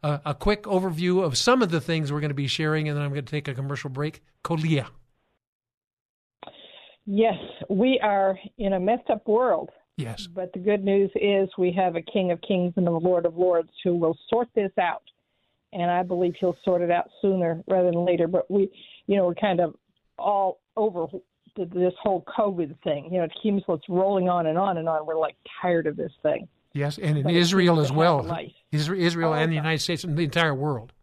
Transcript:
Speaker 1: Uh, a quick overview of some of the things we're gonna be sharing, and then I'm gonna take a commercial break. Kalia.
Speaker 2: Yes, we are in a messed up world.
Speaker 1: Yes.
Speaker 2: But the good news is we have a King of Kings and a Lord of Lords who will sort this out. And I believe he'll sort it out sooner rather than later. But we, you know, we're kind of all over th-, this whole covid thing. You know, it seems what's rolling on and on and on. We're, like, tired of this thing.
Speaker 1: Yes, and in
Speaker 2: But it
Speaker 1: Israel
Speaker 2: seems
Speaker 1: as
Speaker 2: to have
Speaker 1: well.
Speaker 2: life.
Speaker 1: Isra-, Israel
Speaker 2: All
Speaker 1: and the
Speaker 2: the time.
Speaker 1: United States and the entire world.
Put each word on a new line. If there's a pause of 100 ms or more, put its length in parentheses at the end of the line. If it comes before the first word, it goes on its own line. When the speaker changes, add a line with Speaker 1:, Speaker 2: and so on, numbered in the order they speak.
Speaker 1:
Uh,
a
quick
overview
of
some
of
the
things
we're
gonna
be
sharing,
and
then
I'm
gonna
take
a
commercial
break. (200)
Kalia. (2250)
Speaker 2:
Yes, (340)
we
are (180)
in
a
messed
up
world. (260)
Speaker 1:
Yes.
Speaker 2:
But
the
good
news
is
we
have
a
King
of
Kings
and
a
Lord
of
Lords (140)
who
will (100)
sort
this
out. (680)
And
I
believe
he'll
sort
it
out (100)
sooner
rather
than
later.
But
we, (340)
you
know,
we're
kind
of (420)
all (140)
over (500)
th-,
this
whole
covid
thing.
You
know,
it (100)
seems
what's
rolling
on
and
on
and
on.
We're,
like, (260)
tired
of
this (120)
thing. (260)
Speaker 1:
Yes,
and
in
Speaker 2:
But
it
Speaker 1:
Israel
Speaker 2:
seems
Speaker 1:
as
Speaker 2:
to
have
Speaker 1:
well.
Speaker 2:
life. (200)
Speaker 1:
Isra-,
Israel
Speaker 2:
All
Speaker 1:
and
the
Speaker 2:
the
time.
Speaker 1:
United
States
and
the
entire
world. (100)